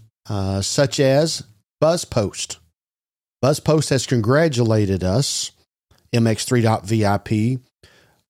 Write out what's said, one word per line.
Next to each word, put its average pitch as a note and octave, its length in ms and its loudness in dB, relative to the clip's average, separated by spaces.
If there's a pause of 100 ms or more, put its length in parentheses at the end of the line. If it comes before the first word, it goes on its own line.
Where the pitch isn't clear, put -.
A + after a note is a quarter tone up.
(280)
uh, G2 320 -4
such C#3 400 -2
as C#3+ 420 2 (400)
BuzzPost. D3 760 -2 (840)
BuzzPost D3+ 460 2
has C3+ 160 0
congratulated A#2 960 2
us, F#2+ 500 -2 (600)
M A#2 140 2
X A2 180 -2
three B2 160 0
dot A2 240 2
V G#2+ 220 0
I G2+ 100 2
P, A#2 440 -2 (680)